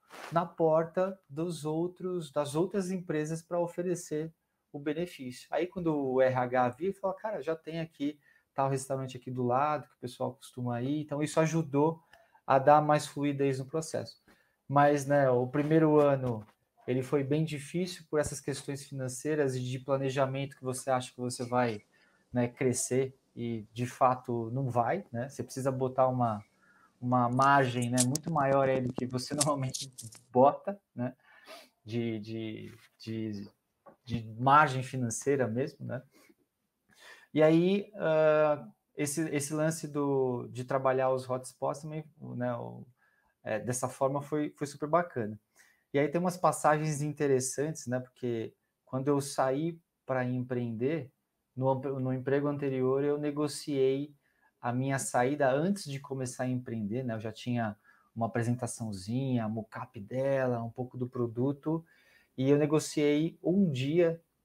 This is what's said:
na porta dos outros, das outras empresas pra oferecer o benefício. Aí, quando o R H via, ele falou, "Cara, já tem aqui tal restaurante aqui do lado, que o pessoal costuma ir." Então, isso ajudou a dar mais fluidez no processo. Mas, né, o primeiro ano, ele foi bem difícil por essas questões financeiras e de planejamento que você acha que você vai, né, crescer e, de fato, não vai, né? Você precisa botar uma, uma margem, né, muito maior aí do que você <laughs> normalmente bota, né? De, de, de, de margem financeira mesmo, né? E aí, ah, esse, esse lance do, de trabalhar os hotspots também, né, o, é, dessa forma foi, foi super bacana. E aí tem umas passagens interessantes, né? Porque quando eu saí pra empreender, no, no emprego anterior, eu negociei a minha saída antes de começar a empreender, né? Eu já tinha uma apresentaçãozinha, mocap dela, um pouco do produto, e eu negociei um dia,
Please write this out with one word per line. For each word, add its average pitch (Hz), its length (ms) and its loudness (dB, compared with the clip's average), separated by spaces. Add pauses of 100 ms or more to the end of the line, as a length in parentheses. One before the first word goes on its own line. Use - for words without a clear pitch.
(320)
na 170 140 2
porta 170 840 2
dos 151 380 -6
outros, 175 680 -4
das 139 240 -2
outras 185 360 0
empresas 160 500 -4
pra 175 180 -4
oferecer 170 760 -4 (380)
o 147 80 -12
benefício. 147 720 -6
Aí, 151 160 0
quando 170 260 -2
o 135 280 2
R 127 140 4
H 127 340 2
via, 165 180 -6
ele 196 100 -2
falou, 190 180 -4
"Cara, 208 260 -6
já 160 140 -4
tem 160 240 -8
aqui 147 400 -6 (340)
tal 135 160 0
restaurante 135 480 -4
aqui 127 140 -10
do 127 120 -2
lado, 139 440 2
que - 80 -20
o - 40 -20
pessoal 127 360 -6
costuma 120 460 -6
ir." 147 200 -2
Então, 147 220 -4
isso 147 160 0
ajudou 156 640 2 (440)
a 135 140 4
dar 147 220 8
mais 151 260 2
fluidez 139 520 0
no 135 60 -8
processo. 160 560 -6 (460)
Mas, 143 380 4
né, 139 240 4
o 123 180 4
primeiro 151 520 4
ano, 127 460 2 (400)
ele 127 160 0
foi 139 220 0
bem 147 200 0
difícil 156 680 -6
por 151 100 0
essas 147 200 -2
questões 139 460 -8
financeiras 135 680 -2
e 127 60 -4
de 127 180 -6
planejamento 135 760 -2
que - 80 -18
você 127 260 -6
acha 127 220 -2
que - 80 -16
você 123 240 -6
vai, 120 380 0 (500)
né, 120 160 0
crescer 127 680 0 (180)
e, 117 380 -6
de 120 120 -4
fato, 123 640 0
não 131 180 -2
vai, 123 420 0
né? 117 160 -6
Você 123 160 -10
precisa 135 280 -4
botar 131 360 2
uma, 120 360 0 (560)
uma 123 300 2
margem, 127 600 4
né, 123 160 0
muito 143 260 -2
maior 139 380 2
aí 131 120 2
do 123 120 -4
que - 120 -6
você 127 300 -6
<laughs> 135 100 0
normalmente 135 460 -4 (400)
bota, 143 480 4 (160)
né? 123 180 -6 (720)
De, 113 360 -4
de, 107 540 -10 (240)
de, 110 520 -8 (560)
de 117 180 -6 (160)
margem 135 420 6
financeira 127 640 0
mesmo, 127 400 -4
né? 120 160 -8 (1300)
E 151 100 6
aí, 175 520 6
ah, 151 720 4 (300)
esse, 147 340 -2
esse 143 240 -2
lance 156 340 -2
do, 135 640 0
de 120 120 -8
trabalhar 131 480 2
os 127 180 -2
hotspots 135 520 -4
também, 156 220 -8 (160)
né, 123 360 -6
o, 120 320 -12 (560)
é, 110 160 -2
dessa 123 280 -2
forma 139 340 -2
foi, 147 360 -4
foi 147 80 -6
super 143 220 -8
bacana. 147 520 -2 (540)
E 139 60 2
aí 147 100 2
tem 175 100 0
umas 175 160 0
passagens 151 640 2
interessantes, 143 840 0
né? 123 120 -2
Porque 117 540 -6 (300)
quando 135 240 -6
eu 143 140 4
saí 143 580 -2 (260)
pra 127 200 -2
empreender, 123 840 -2 (440)
no, 135 180 2 (260)
no 131 140 -2
emprego 135 340 0
anterior, 139 560 0
eu 147 140 0
negociei 143 960 0 (480)
a 120 120 -2
minha 135 260 0
saída 135 500 2
antes 170 360 0
de 139 140 -6
começar 131 440 -6
a 127 60 -2
empreender, 120 540 -4
né? 113 120 -4
Eu 110 40 -6
já 110 120 -6
tinha 117 440 -2 (380)
uma 113 140 -2
apresentaçãozinha, 117 1200 -2
mocap 113 520 -8
dela, 127 600 0
um 117 80 -6
pouco 123 280 -8
do 123 100 -2
produto, 135 760 -2 (540)
e 135 120 2
eu 143 80 8
negociei 147 840 2
um 180 300 4
dia, 160 500 2 (240)